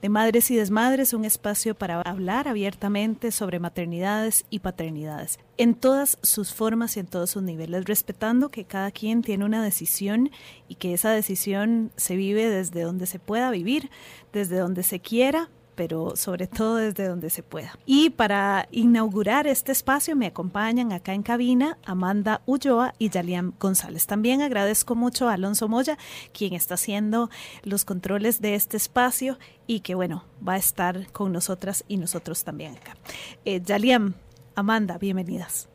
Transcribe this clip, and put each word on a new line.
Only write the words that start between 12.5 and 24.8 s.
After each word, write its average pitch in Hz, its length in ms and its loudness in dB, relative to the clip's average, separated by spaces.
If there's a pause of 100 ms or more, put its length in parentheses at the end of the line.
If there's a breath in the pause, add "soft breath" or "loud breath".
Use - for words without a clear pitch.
desde 175 320 -2
donde 180 240 -4
se 180 120 -8
pueda 240 320 -2
vivir, 247 400 -2 (420 loud breath)
desde 185 260 0
donde 180 260 0
se 180 160 -2
quiera, 277 500 2 (280)
pero 165 380 -2
sobre 180 320 -4
todo 220 260 0
desde 214 320 0
donde 175 240 -4
se - 140 -6
pueda. - 420 -12
Y 285 240 6
para 202 640 2
inaugurar 226 720 4
este 269 240 0
espacio 285 460 0
me 240 100 2
acompañan 214 680 0
acá 190 220 -4
en 202 80 -2
cabina 247 640 2
Amanda 196 600 0
Ulloa 262 520 2
y 220 120 2
Yaliam 175 500 -2
González. 190 480 0
También 233 340 2
agradezco 220 540 0